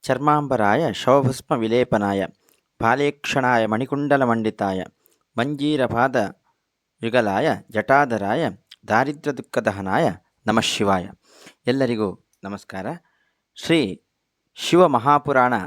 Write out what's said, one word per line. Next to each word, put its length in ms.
ಚರ್ಮಾಂಬರಾಯ 920
ಶವಭಸ್ಮ 640
ವಿಲೇಪನಾಯ 680
ಪಾಲೇಕ್ಷಣಾಯ 840
ಮಣಿಕುಂಡಲ 580
ಮಂಡಿತಾಯ 600
ಮಂಜೀರಪಾದ 960
ಯುಗಲಾಯ 520
ಜಟಾಧರಾಯ 760
ದಾರಿದ್ರ್ಯ 440
ದುಃಖ 260
ದಹನಾಯ 540
ನಮಃ 140
ಶಿವಾಯ. 500
ಎಲ್ಲರಿಗೂ 600
ನಮಸ್ಕಾರ. 420
ಶ್ರೀ 480
ಶಿವ 320
ಮಹಾಪುರಾಣ 680